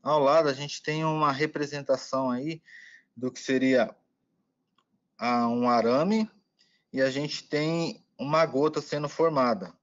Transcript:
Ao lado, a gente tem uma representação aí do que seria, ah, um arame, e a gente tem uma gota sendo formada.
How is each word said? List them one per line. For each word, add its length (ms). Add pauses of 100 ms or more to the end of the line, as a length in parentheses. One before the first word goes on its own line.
Ao 180
lado, 300
a 40
gente 280
tem 240
uma 260
representação 960
aí 320 (540)
do 160
que 80
seria, 560 (1200)
ah, 300
um 220
arame, 600 (640)
e 100
a 80
gente 380
tem 580 (120)
uma 280
gota 360
sendo 260
formada. 760